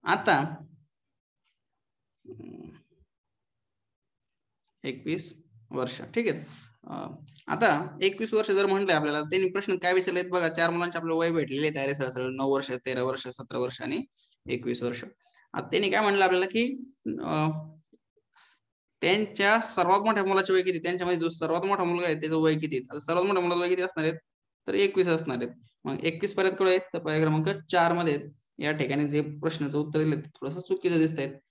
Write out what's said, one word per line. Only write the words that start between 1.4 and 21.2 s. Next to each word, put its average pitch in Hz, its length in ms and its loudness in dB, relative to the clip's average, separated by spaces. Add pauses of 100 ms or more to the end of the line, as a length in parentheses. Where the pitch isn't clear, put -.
एकवीस - 640 -6 (260)
वर्ष, 127 300 -4
ठीक 233 280 -2
आहे. - 360 -8 (220)
अं, - 280 -10 (320)
आता 160 540 2
एकवीस 196 320 0
वर्ष 214 180 2
जर 196 140 4
म्हटलंय 196 300 2
आपल्याला, 151 260 0
त्यांनी 180 280 0
प्रश्न 196 280 -2
काय 180 160 0
विचारलेत 180 360 0
बघा, 175 200 0
चार 165 200 2
मुलांचे 170 280 -2
आपलं 165 180 -2
वय 165 160 2
भेटलेले 143 300 -2
आहे 156 80 0
डायरेक्ट 139 320 -2
सरळ 127 80 -2
सरळ, 127 240 -4
नऊ 135 200 0
वर्ष, 135 180 0
तेरा 127 320 -2
वर्ष, 131 240 -4
सतरा 123 320 -8
वर्ष 127 220 -4
आणि 180 240 -4 (440)
एकवीस 123 340 -4
वर्ष. 120 200 -6 (500)
आता - 140 -6
त्यांनी 190 220 0
काय 208 120 2
म्हणलं 196 220 4
आपल्याला 185 220 4
की, 233 460 -4 (160)
अं, 156 680 -2 (1300)
त्यांच्या 202 580 4
सर्वात 190 400 2
मोठ्या 208 260 2
मुलाचे 190 280 2
वय 185 80 6
किती? 180 180 -2
त्यांच्यामध्ये 175 400 0
जो 165 100 0